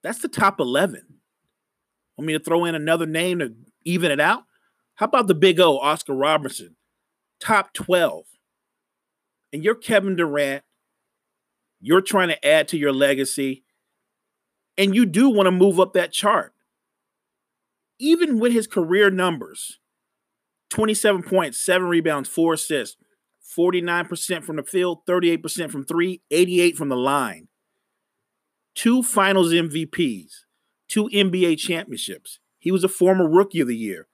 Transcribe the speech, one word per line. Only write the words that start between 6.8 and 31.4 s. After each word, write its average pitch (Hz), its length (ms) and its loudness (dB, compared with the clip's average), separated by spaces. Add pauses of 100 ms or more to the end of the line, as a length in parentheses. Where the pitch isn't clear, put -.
Top - 340 0
twelve. 160 520 0 (1300)
And 156 120 -10
you're 214 100 0
Kevin 196 420 0
Durant. 143 480 -2 (1160)
You're 170 200 4
trying 190 260 0
to 151 180 -4
add 151 220 4
to 165 100 -6
your 143 160 0
legacy. 135 720 -2 (1160)
And 196 140 2
you 233 140 4
do 220 220 4
want 202 180 4
to 180 40 4
move 185 280 4
up 185 140 2
that 180 180 0
chart. 208 420 -2 (1400)
Even 311 400 2
with 240 140 2
his 220 160 0
career 190 420 2
numbers, 170 680 -4 (880)
twenty-seven 214 540 0
points, 170 340 -2
seven 185 300 0
rebounds, 160 420 0
four 165 240 0
assists, 147 420 -6 (440)
forty-nine 175 680 -2
percent 170 400 -8
from 156 120 -8
the 143 60 -8
field, 180 440 -4
thirty-eight 170 340 0
percent 160 300 -8
from 139 120 -10
three, 175 460 -4
eighty-eight 175 480 2
from 143 120 -6
the 131 60 -2
line. 123 520 -2 (1300)
Two 247 260 0
Finals 190 500 2
M 165 160 0
V 156 200 -6
Ps, 117 580 -6 (420)
two 214 240 -2
N 202 200 2
B 180 140 0